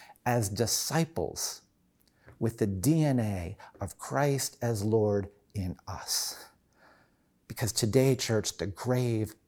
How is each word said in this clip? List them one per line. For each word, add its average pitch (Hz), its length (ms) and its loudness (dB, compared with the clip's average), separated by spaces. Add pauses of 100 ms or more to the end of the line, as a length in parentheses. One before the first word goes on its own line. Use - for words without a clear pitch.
(260)
as 120 240 2
disciples - 1120 -2 (760)
with 113 200 -2
the 110 80 2
D 101 360 2
N 139 160 2
A 98 380 -4 (240)
of 101 160 -8
Christ 139 640 -2
as 117 240 0
Lord 104 460 2 (240)
in 95 220 -4 (120)
us. - 600 -6 (1000)
Because - 240 -2
today, 131 420 4
church, 110 440 -2
the 85 80 -2
grave 117 720 -2 (120)